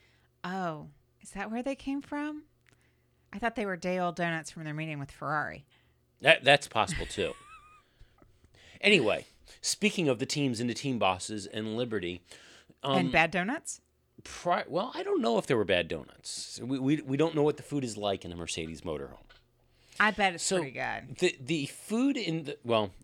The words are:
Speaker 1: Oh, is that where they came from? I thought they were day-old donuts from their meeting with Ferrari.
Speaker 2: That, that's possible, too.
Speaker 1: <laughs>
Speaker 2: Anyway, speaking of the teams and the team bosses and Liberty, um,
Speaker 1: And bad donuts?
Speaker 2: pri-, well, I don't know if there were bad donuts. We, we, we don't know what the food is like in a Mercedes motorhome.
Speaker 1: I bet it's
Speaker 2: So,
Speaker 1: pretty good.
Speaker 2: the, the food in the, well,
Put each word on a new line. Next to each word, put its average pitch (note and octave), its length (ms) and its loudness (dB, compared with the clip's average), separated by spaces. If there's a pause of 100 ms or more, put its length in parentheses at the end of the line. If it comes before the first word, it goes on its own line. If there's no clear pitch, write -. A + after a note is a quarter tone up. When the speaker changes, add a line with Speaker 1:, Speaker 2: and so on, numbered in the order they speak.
(440)
Speaker 1:
Oh, E3+ 460 -4 (300)
is - 100 -20
that G3+ 200 -8
where A#3+ 140 -4
they C4+ 100 -2
came C#4 260 -4
from? D4+ 440 -6 (880)
I G3+ 80 -10
thought A#3 160 -2
they G#3+ 100 -2
were F#3 100 -2
day-old F3+ 380 0
donuts E3 380 -2
from E3 100 -12
their D3+ 120 -6
meeting D#3 260 -4
with C#3 100 -8
Ferrari. C#3+ 540 -4 (560)
Speaker 2:
That, D#3 240 6
that's C#3 240 6
possible, A2 380 0
too. E2+ 300 -2
Speaker 1:
<laughs> - 60 -20 (1400)
Speaker 2:
Anyway, B2 460 6 (340)
speaking - 480 2
of B2 100 4
the C3 80 -2
teams B2+ 340 0
and B2 80 0
the A2+ 60 0
team C3 240 -2
bosses F#2+ 480 0
and A2 300 -4
Liberty, G2+ 460 -2 (600)
um, D#3+ 140 4
Speaker 1:
And F3 140 2
bad E3 180 4
donuts? F#3+ 500 -4 (420)
Speaker 2:
pri-, - 460 -2
well, F#3+ 260 -2
I E4 80 -6
don't G4 200 0
know A3+ 160 4
if - 80 -2
there C3+ 100 4
were G#2+ 80 4
bad F2 240 4
donuts. - 720 -8
We, B2+ 160 -4
we, C#3 220 2
we C3+ 160 -4
don't D#3 180 4
know D3+ 80 4
what D3+ 140 4
the - 60 -16
food C#3+ 200 -2
is A2 140 -4
like G2+ 280 0
in F2 80 -8
a E2+ 40 -8
Mercedes E2 460 -6
motorhome. C#2 420 -6 (720)
Speaker 1:
I G#3+ 120 4
bet G3 240 0
it's E3 100 -6
Speaker 2:
So, F#3+ 140 2
Speaker 1:
pretty C#3 140 -2
good. A#2+ 460 -6
Speaker 2:
the, F3 220 2
the C#3 260 -2
food B3 500 0
in E3 280 -2
the, C#3 180 -8
well, A2 300 2 (120)